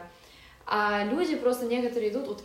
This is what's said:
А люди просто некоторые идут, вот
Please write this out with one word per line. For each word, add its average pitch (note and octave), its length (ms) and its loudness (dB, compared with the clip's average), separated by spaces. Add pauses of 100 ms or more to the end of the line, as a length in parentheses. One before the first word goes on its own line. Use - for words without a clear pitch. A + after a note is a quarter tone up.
(680)
А G#3 360 2
люди D#4 320 0
просто B3 320 0
некоторые A#3 440 0
идут, A#3 160 -4
вот G3+ 180 -6